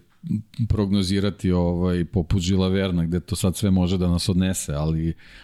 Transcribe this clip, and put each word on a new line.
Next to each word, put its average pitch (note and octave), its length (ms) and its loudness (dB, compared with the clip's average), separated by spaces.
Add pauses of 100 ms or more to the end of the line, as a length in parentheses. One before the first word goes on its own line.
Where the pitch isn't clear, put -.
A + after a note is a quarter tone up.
(680)
prognozirati, G2 800 0
ovaj, F2 540 0
poput F#2+ 360 0
Žila F#2 260 2
Verna, F#2 380 0
gde E2+ 140 -2
to - 160 -6
sad F#2 200 -2
sve G2+ 160 0
može F#2 260 2
da F2+ 100 0
nas E2+ 220 0
odnese, F#2 440 -2
ali, D#2+ 400 -2 (300)